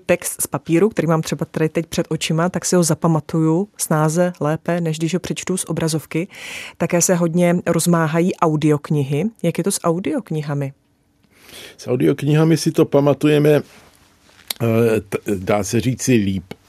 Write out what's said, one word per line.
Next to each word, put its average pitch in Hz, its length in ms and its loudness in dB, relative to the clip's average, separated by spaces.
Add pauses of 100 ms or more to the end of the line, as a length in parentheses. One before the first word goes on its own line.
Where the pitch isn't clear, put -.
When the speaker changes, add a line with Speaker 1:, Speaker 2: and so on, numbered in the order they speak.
Speaker 1:
text - 360 -2
z - 40 -6
papíru, 165 420 0
který 175 200 -2
mám 160 140 2
třeba 165 240 -6
tady 160 220 -2
teď 165 180 -4
před - 240 -4
očima, 165 380 -2
tak 185 160 -6
si 185 120 0
ho 175 60 4
zapamatuju 160 960 0
snáze 165 640 0
lépe, 156 400 -2
než 160 180 -4
když 165 160 -2
ho 170 60 0
přečtu - 360 -6
z - 80 -6
obrazovky. 160 640 -4 (480)
Také 175 260 0
se 185 120 2
hodně 175 420 2 (100)
rozmáhají 170 680 2
audioknihy. 151 920 0 (180)
Jak 170 160 -2
je 165 60 -2
to 165 60 0
s - 140 -4
audioknihami? 156 880 -2 (1040)
Speaker 2:
S - 80 -16
audioknihami 147 680 2
si 160 160 0
to 160 120 4
pamatujeme, 147 800 4 (1000)
eh, 113 380 2
t-, - 180 -8 (180)
dá 104 280 0
se 113 160 -2
říci 123 340 0
líp, 98 300 0 (240)